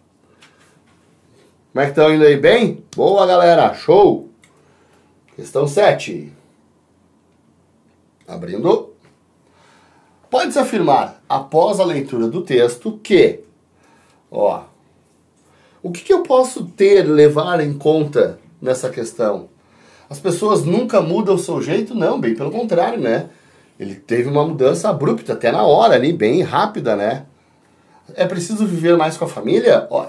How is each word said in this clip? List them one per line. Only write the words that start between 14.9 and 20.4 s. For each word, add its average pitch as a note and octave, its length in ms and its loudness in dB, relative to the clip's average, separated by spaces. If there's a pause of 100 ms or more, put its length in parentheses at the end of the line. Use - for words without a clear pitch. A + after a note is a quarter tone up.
o F3+ 120 -10
que - 100 -14
que G4 100 2
eu F4+ 120 2
posso B3+ 400 0
ter, G3 400 4
levar D3+ 560 4
em D3 120 -4
conta D3 680 -2 (200)
nessa B2+ 300 -4
questão? G#2+ 580 -6 (640)
As C#3+ 80 -14
pessoas F#3+ 460 -2